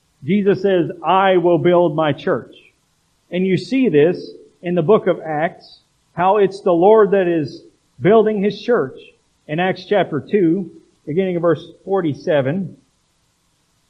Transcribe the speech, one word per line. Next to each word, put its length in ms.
Jesus 380
says, 280
"I 320
will 220
build 360
my 180
church." 440
And 140
you 100
see 320
this 460
in 140
the 80
book 240
of 140
Acts, 600
how 240
it's 220
the 120
Lord 400
that 160
is 360
building 420
his 180
church. 380
In 140
Acts 240
chapter 340
two, 540
beginning 300
of 60
verse 220
forty-seven, 920